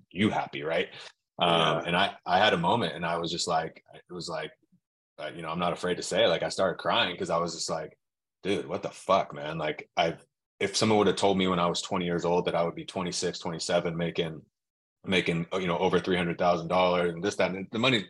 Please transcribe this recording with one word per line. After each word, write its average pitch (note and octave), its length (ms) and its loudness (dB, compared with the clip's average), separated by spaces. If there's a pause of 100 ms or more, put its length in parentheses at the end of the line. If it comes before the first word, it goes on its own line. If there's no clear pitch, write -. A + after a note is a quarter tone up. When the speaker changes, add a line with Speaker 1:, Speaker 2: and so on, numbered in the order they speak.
(120)
Speaker 1:
you F#2+ 180 2
happy, C#2 320 -4
right? D#2+ 240 -2 (540)
Um, F2 80 2 (100)
Speaker 2:
Yeah. D#2+ 280 2
Speaker 1:
and E2+ 100 -2
I, G2 180 2 (100)
I F2+ 140 4
had G#2 160 6
a F2+ 40 2
moment, F2 360 0
and E2+ 100 -8
I E2+ 140 -2
was E2+ 140 -4
just E2+ 160 -4
like, D#2+ 340 -2 (100)
it - 220 -18
was E2+ 140 -10
like, D#2+ 240 -8 (640)
uh, D2 160 -8
you E2+ 80 -12
know, D#2+ 60 -6
I'm E2 100 -2
not F2 140 0
afraid F2+ 240 -2
to - 80 -8
say G2 200 2
it, G#2+ 40 6
like, D#2+ 160 0
I D#2+ 40 0
started F#2 300 0
crying F#2+ 380 0
'cause F2 140 -4
I E2+ 80 2
was E2+ 180 -2
just E2+ 120 -8
like, D#2+ 300 -8 (460)
"Dude, F2+ 240 -2
what F2+ 160 -6
the - 60 -6
fuck, - 440 0
man?" D2+ 240 -6
Like, D2+ 380 -6
I've, E2 280 0 (360)
if G2+ 160 -2
someone A2 220 4
would G2 100 6
have F2+ 80 4
told G2 220 4
me F#2 100 4
when F2+ 100 2
I F2 80 4
was E2+ 160 0
twenty F#2 220 -2
years E2+ 200 0
old F2 200 2
that E2+ 100 -2
I E2+ 80 2
would E2+ 140 -2
be E2 80 -10
twenty-six, F2 560 -4
twenty-seven, F2 560 -2
making, E2 440 -2 (640)
making, F2 460 0
uh, F#2+ 60 0
you F#2 80 -2
know, F2 120 0
over F2+ 220 4
three F#2 160 0
hundred F2 220 0
thousand F2 300 2
dollars F2+ 460 4
and E2+ 80 -10
this, G2+ 140 -2
that, F#2 160 2
and F#2+ 200 -8
the A2+ 60 -4
money, A#2+ 320 2